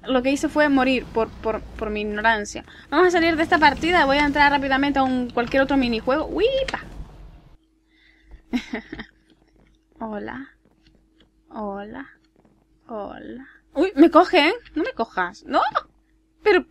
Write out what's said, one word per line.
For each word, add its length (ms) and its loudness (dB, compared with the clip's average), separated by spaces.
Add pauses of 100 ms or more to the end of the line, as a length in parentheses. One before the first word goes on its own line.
lo 180 0
que 100 2
hice 160 -2
fue 200 2
morir 360 2
por, 240 -2
por, 320 -6
por 300 -8
mi 100 -6
ignorancia. 640 -2 (260)
Vamos 180 4
a 40 0
salir 240 2
de 80 2
esta 140 2
partida. 460 4
Voy 120 2
a 80 2
entrar 260 2
rápidamente 480 0
a 60 2
un, 260 -2
cualquier 320 0
otro 140 0
minijuego. 500 0
¡Uipa! 540 -2 (1700)
<laughs> 1500 -14
Hola. 480 -10 (1000)
Hola. 580 -12 (760)
Hola. 640 -14 (260)
¡Uy! 200 0
¡Me 160 8
cogen! 420 4 (220)
¡No 80 -2
me 100 -4
cojas! 520 -6
¡No! 160 -2 (840)
Pero 280 4